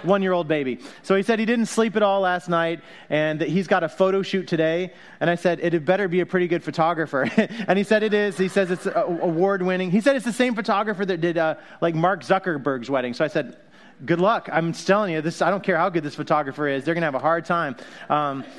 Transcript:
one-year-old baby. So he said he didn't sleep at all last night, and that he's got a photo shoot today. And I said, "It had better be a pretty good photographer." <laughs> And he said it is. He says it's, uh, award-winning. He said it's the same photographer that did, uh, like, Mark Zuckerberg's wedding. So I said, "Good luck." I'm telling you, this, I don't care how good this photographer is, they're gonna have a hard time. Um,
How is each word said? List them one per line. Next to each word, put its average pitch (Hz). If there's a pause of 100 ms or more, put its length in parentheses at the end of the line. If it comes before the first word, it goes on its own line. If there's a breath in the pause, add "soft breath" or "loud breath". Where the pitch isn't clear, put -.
one-year-old 185
baby. 139 (240 loud breath)
So 190
he 196
said 226
he 220
didn't 233
sleep 226
at 214
all 196
last 180
night, 165 (280 loud breath)
and 156
that 156
he's 165
got 180
a 156
photo 190
shoot 185
today. 165 (280 loud breath)
And 160
I 170
said, 170
"It 170
had 160
better 190
be 175
a 170
pretty 180
good 165
photographer." 156
<laughs> 220
And 185
he 202
said 214
it 214
is. 208
He 190
says 185
it's, 185
uh, - (160)
award-winning. 185
He 214
said 277
it's -
the 233
same 247
photographer 202
that 180
did, 170
uh, 160 (260 loud breath)
like, 170
Mark 170
Zuckerberg's 139
wedding. 123
So 160
I 147
said, 147 (480 loud breath)
"Good 170
luck." 196
I'm 165
telling 196
you, 156
this, 165
I 175
don't 196
care 185
how 170
good 170
this 147
photographer 147
is, 135
they're 160
gonna 170
have 143
a 127
hard 160
time. 165 (340 loud breath)
Um, 143 (160)